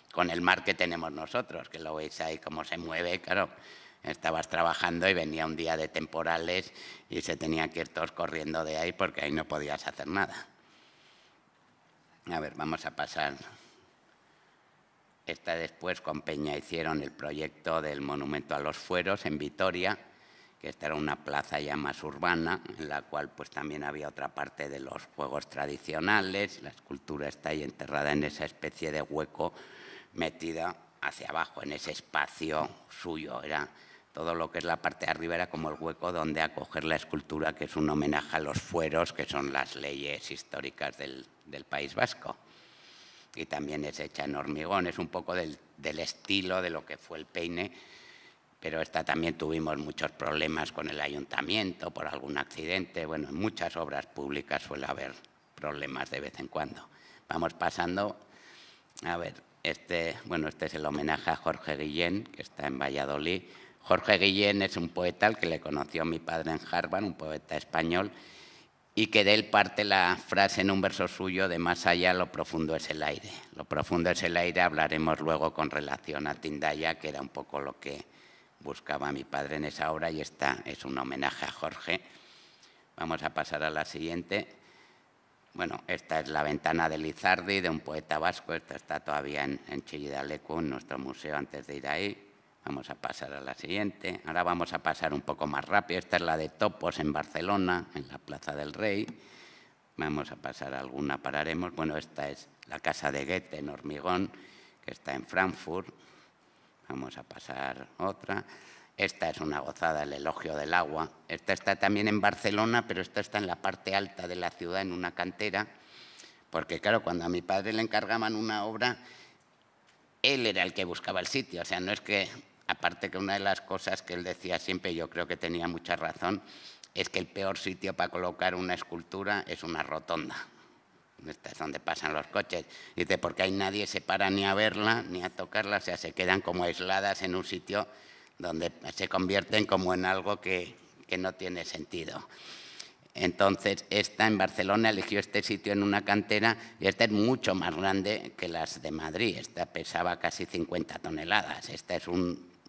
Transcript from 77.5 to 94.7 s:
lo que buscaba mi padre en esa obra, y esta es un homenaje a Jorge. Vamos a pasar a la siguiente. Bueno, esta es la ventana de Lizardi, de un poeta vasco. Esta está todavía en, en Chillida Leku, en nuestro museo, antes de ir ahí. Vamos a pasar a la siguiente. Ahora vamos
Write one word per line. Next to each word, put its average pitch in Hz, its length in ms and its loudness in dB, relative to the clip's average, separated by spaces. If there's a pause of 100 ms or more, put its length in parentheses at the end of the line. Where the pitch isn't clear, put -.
lo 69 180 -6
que 71 260 -10 (560)
buscaba 71 520 -4
mi 69 100 -4
padre 71 340 -2
en 76 100 0
esa 76 260 0
obra, 80 180 0
y 78 100 -2
esta 69 440 0
es - 200 -8
un 67 140 -4
homenaje 67 480 -2
a 69 60 -6
Jorge. 82 480 -4 (960)
Vamos 82 260 -2
a 76 100 -2
pasar 76 300 -2
a 78 80 2
la 76 140 0
siguiente. 85 640 -4 (1040)
Bueno, - 320 -4
esta 80 340 0
es 67 80 -6
la 76 140 2
ventana 80 460 2
de 78 100 0
Lizardi, 90 600 2
de 87 100 2
un 78 100 0
poeta 78 380 -2
vasco. 85 340 0
Esta 80 220 -6
está 76 260 -4
todavía 73 440 -2
en, 69 240 -2
en 69 160 -6
Chillida 71 400 -6
Leku, 76 340 -6
en 78 120 0
nuestro 67 280 -6
museo, 67 380 -6
antes 71 320 -8
de 73 80 -8
ir 67 100 -8
ahí. 92 380 -2 (400)
Vamos 69 260 -6
a - 60 -8
pasar 67 360 -4
a 69 80 -6
la 67 140 -6
siguiente. 92 720 -2
Ahora 82 160 4
vamos 87 320 2